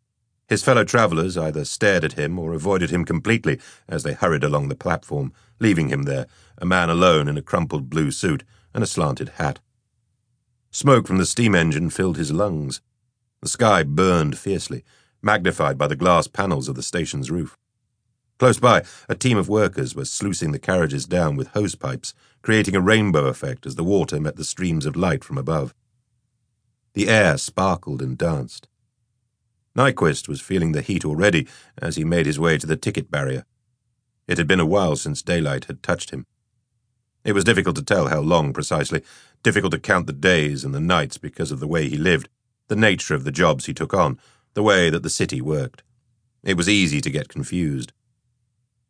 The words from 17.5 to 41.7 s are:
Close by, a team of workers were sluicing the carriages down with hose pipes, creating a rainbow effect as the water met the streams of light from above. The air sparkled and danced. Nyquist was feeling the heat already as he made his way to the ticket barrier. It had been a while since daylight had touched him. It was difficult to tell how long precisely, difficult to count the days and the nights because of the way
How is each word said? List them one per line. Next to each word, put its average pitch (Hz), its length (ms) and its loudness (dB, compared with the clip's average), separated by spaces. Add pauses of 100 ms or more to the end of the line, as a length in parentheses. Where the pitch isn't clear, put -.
Close 127 220 4
by, 110 240 6 (240)
a 95 80 -4
team 117 220 2
of 90 100 0
workers 95 480 0
were 71 80 -8
sluicing 87 480 -4
the 71 80 -6
carriages 78 460 0
down 82 320 0
with 78 100 -6
hose 101 260 -2
pipes, - 400 -10 (280)
creating 107 340 2
a 95 60 2
rainbow 92 460 4
effect 65 380 -6
as 65 100 -10
the 82 100 -4
water 85 340 0
met 76 160 -4
the - 80 -12
streams 80 420 -4
of 69 120 -4
light 85 260 -2
from 71 140 -10
above. 69 360 -4 (1200)
The 98 120 0
air 101 300 4
sparkled 90 640 -4
and 65 160 -6
danced. 78 500 -4 (1080)
Nyquist 120 540 2
was 71 140 -8
feeling 85 320 0
the 73 80 -2
heat 92 240 -4
already 80 420 2 (300)
as 82 180 -6
he 80 80 -4
made 82 220 2
his 73 120 -2
way 80 200 2
to 80 100 -8
the 78 80 -2
ticket - 340 -6
barrier. 69 360 -4 (840)
It 110 100 -2
had 80 100 0
been 92 120 4
a 80 60 2
while 85 320 2
since 73 240 -6
daylight 73 440 -2
had - 160 -14
touched - 280 -4
him. 67 160 -12 (1000)
It 107 80 -2
was 98 140 2
difficult 90 320 2
to 73 60 -6
tell 85 260 2
how 76 100 0
long 76 320 2
precisely, 78 500 -4 (420)
difficult 98 280 2
to 78 80 -2
count 90 280 0
the 78 60 -6
days 73 520 2
and 69 100 -6
the 71 60 -4
nights 82 360 0
because - 340 -8
of 67 100 -8
the 76 60 -6
way 78 200 -2